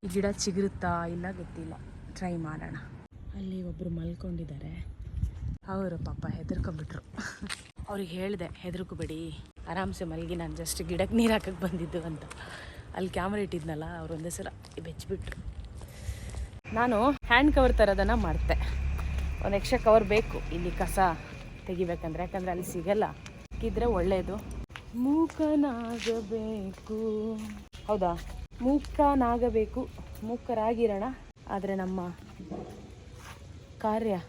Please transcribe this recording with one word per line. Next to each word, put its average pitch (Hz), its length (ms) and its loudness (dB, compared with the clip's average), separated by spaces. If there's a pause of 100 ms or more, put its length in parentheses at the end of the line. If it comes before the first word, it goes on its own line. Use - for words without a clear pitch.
ಈ 208 100 -4
ಗಿಡ 196 180 4
ಚಿಗುರುತ್ತಾ 190 720 0
ಇಲ್ಲ 175 200 -4 (120)
ಗೊತ್ತಿಲ್ಲ, 165 360 -8 (440)
ಟ್ರೈ 175 200 -2
ಮಾಡೋಣ. 160 380 -6 (600)
ಅಲ್ಲಿ 185 280 -6
ಒಬ್ರು 175 260 -6
ಮಲ್ಕೊಂಡಿದ್ದಾರೆ, 165 960 -6 (800)
ಅವರು 190 380 -2
ಪಾಪ - 300 -4
ಹೆದರ್ಕೊಂಡ್ಬಿಟ್ರು. 156 680 -4 (880)
ಅವ್ರಿಗೆ 196 260 -4
ಹೇಳ್ದೆ, 190 400 -4
"ಹೆದರ್ಕೋಬೇಡಿ, 165 840 -6 (300)
ಆರಾಮ್ಸೆ 190 360 -2
ಮಲಗಿ, 165 300 -4
ನಾನು 165 180 -4
just 165 300 -4
ಗಿಡಕ್ಕೆ 180 320 2
ನೀರು 226 180 8
ಹಾಕಕ್ಕೆ 190 300 0
ಬಂದಿದ್ದು" 165 400 -2
ಅಂತ. 160 180 -6 (760)
ಅಲ್ಲಿ 185 140 -2
ಕ್ಯಾಮ್ರಾ 196 320 0
ಇಟ್ಟಿದ್ನಲ್ಲ, 160 420 -4 (160)
ಅವ್ರು 160 140 -6
ಒಂದೇ 160 160 -4
ಸಲ 190 180 -6 (360)
ಬೆಚ್ಚಿಬಿಟ್ರು. - 600 -6 (1300)
ನಾನು 240 360 6
ಹ್ಯಾಂಡ್ 277 440 8
ಕವರ್ 254 180 8
ತರೋದನ್ನ 202 400 6
ಮರ್ತೆ. 165 480 2 (840)
ಒಂದು 196 100 2
ಎಕ್ಸ್ಟ್ರಾ 220 280 2
ಕವರ್ 220 200 10
ಬೇಕು 208 520 2
ಇಲ್ಲಿ 175 160 0
ಕಸ - 280 0 (680)
ತೆಗಿಬೇಕಂದ್ರೆ, 170 560 0
ಯಾಕಂದ್ರೆ 185 280 -2
ಅಲ್ಲಿ 175 140 -2
ಸಿಗಲ್ಲ. 180 460 2
ಸಿಕ್ಕಿದ್ರೆ - 720 -4
ಒಳ್ಳೇದು. 190 600 2 (500)
ಮೂಕನಾಗಬೇಕು, 226 2500 0 (500)
ಹೌದಾ? 185 300 4 (440)
ಮೂಕನಾಗಬೇಕು, 247 1300 4 (340)
ಮೂಕರಾಗಿರೋಣ, 220 800 2 (460)
ಆದ್ರೆ 196 260 0
ನಮ್ಮ 190 240 -2 (1800)
ಕಾರ್ಯ 220 500 2